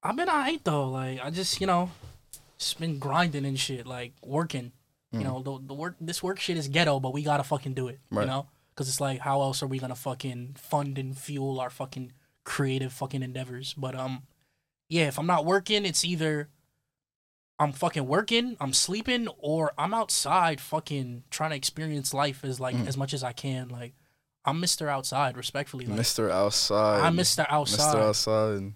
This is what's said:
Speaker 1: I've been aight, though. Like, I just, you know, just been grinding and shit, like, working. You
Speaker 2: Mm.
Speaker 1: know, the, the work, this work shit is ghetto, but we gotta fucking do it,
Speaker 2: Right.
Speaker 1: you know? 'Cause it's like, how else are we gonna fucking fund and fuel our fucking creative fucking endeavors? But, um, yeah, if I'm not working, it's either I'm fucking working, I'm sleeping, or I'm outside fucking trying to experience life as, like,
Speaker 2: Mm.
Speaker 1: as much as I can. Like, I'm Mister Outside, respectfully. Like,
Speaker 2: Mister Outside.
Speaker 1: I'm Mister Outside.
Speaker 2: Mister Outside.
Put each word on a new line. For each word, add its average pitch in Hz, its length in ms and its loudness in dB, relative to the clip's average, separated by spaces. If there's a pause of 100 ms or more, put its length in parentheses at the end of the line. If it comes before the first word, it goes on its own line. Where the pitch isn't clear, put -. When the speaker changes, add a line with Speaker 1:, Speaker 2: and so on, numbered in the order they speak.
Speaker 1:
I've 196 140 -2
been 349 140 0
aight, 302 340 2
though. 147 260 2
Like, 131 340 -4
I 139 60 -6
just, 180 320 -2
you 190 60 0
know, 180 240 2 (680)
just - 220 -4
been 165 180 -2
grinding 143 480 2
and 135 140 -2
shit, 127 260 -4
like, 123 280 -10 (100)
working. 135 480 -2 (400)
You 117 80 -2
Speaker 2:
Mm. - 60 0
Speaker 1:
know, 131 180 -4
the, 135 240 -8
the 135 80 -10
work, 170 260 -6
this 165 220 -6
work 185 160 -2
shit - 180 -2
is 143 120 -2
ghetto, 147 300 4
but 131 140 -2
we 147 80 0
gotta 147 220 2
fucking 139 320 -2
do 127 120 -2
it, 120 120 -10 (100)
Speaker 2:
Right. - 140 2
Speaker 1:
you - 40 2
know? 135 200 -2 (260)
'Cause 131 160 -6
it's 131 100 -2
like, 135 200 0
how 139 240 2
else 135 180 0
are 143 60 -4
we 131 100 -2
gonna 127 180 -6
fucking 127 640 -6
fund 143 380 -2
and 131 180 -6
fuel 135 440 -4
our 127 100 -2
fucking 131 440 -10 (320)
creative 131 460 0
fucking 135 300 -4
endeavors? 127 560 -8
But, 131 160 -6
um, 131 300 -6 (640)
yeah, 160 200 2
if 135 100 -2
I'm - 80 -2
not 165 200 4
working, 202 380 4
it's 175 220 0
either 156 420 0 (1080)
I'm 147 140 2
fucking 160 340 0
working, 226 540 2
I'm 135 120 -2
sleeping, 226 560 2 (120)
or 151 400 2
I'm 180 160 0
outside 170 680 2
fucking 135 680 -4
trying 156 180 -2
to 151 60 -4
experience 147 580 -4
life 139 320 0
as, 131 140 -4
like, 127 160 -2
Speaker 2:
Mm. 120 100 0
Speaker 1:
as 131 100 -2
much 135 160 -2
as 135 120 -4
I 123 100 -4
can. 127 360 -6
Like, 120 260 -12 (500)
I'm 147 140 2
Mister 170 280 0
Outside, 135 500 0
respectfully. 131 500 -6
Like, 104 100 -2
Speaker 2:
Mister 113 320 2
Outside. 104 720 4
Speaker 1:
I'm 170 140 4
Mister 170 340 2
Outside. 143 340 2
Speaker 2:
Mister 151 160 6
Outside. 107 760 2